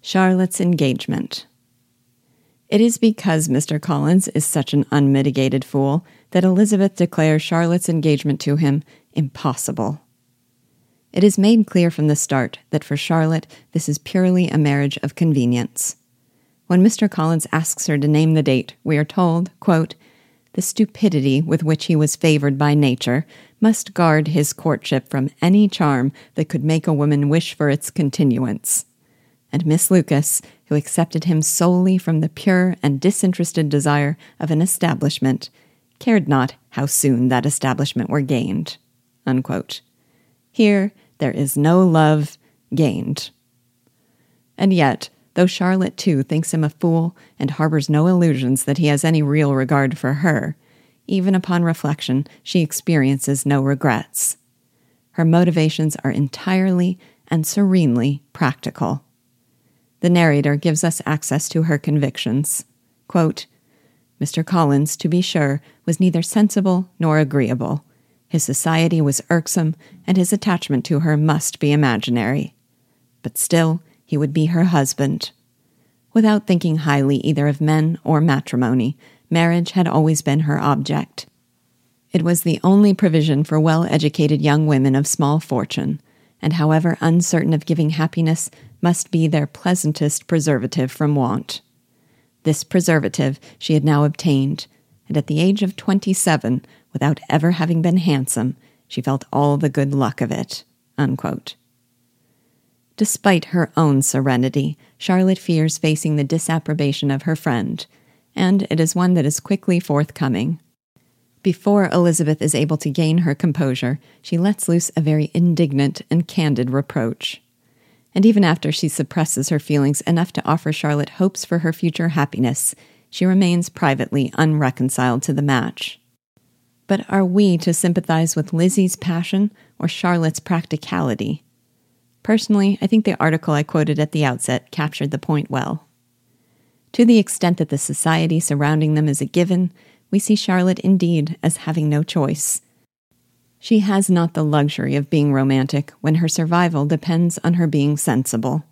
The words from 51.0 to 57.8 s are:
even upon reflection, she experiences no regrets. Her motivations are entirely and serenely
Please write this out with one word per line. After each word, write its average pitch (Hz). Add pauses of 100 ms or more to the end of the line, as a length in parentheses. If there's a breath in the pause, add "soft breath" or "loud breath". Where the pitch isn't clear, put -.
even 190
upon 180
reflection, 147 (160 loud breath)
she -
experiences 139
no 143
regrets. 135 (760)
Her 165
motivations 160
are 135
entirely 185 (300 soft breath)
and 160
serenely 143 (100)